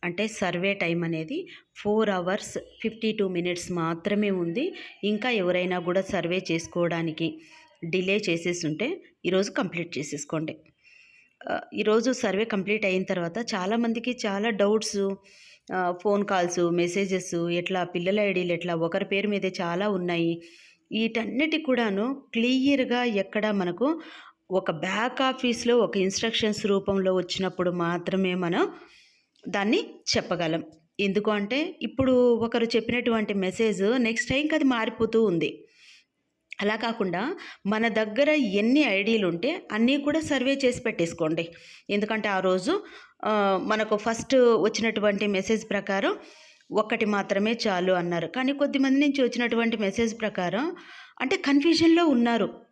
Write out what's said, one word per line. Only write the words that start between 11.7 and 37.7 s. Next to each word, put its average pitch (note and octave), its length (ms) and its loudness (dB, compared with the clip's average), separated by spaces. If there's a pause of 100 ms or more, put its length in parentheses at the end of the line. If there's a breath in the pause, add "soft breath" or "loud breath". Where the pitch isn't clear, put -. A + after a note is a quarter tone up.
ఈరోజు A3 380 2
సర్వే G#3+ 340 0
కంప్లీట్ G#3 400 -2
అయిన F#3 180 2
తర్వాత F3+ 340 -4 (160)
చాలామందికి A#3 720 -2
చాలా G3+ 240 -2
డౌట్స్, G3+ 680 0 (580 loud breath)
ఆ, F3+ 200 0 (100)
ఫోన్ G3+ 220 2
కాల్స్, F3+ 340 0
మెసేజెస్, F3 880 0
ఎట్లా F3 340 0
పిల్లల F3+ 360 0
ఐడీలు F3+ 340 0
ఎట్లా, E3+ 220 -2
ఒకరి E3 300 0
పేరు G3+ 220 -2
మీదే G3 340 -2
చాలా F3+ 280 -2
ఉన్నాయి. E3+ 520 0 (500 loud breath)
వీటన్నిటి A3+ 680 -2
కూడాను A#3+ 680 0 (100)
క్లియర్గా B3+ 720 2
ఎక్కడ G#3 440 0
మనకు G#3 540 0 (500 loud breath)
ఒక F#3+ 200 0
బ్యాక్ G3 500 -2
ఆఫీస్లో A#3+ 560 2
ఒక G#3 200 2
ఇన్‌స్ట్రక్షన్స్ G#3+ 680 0
రూపంలో G3 500 2
వచ్చినప్పుడు F3+ 560 -2
మాత్రమే F3 640 0
మనం F#3 360 0 (760 loud breath)
దాన్ని G#3 360 0 (340)
చెప్పగలం. E3 460 -2 (360)
ఎందుకు G3+ 320 0
అంటే B3 500 -2
ఇప్పుడు B3 540 4
ఒకరు A3+ 300 0
చెప్పినటువంటి A3+ 680 0
మెసేజ్ G3 680 2
నెక్స్ట్ A3+ 280 0
టైంకి D4+ 260 0
అది D4+ 80 2
మారిపోతూ A3+ 600 2
ఉంది. E3+ 400 0 (960 loud breath)
అలా G#3 140 0
కాకుండా A3+ 600 -2 (300 loud breath)
మన G#3+ 220 2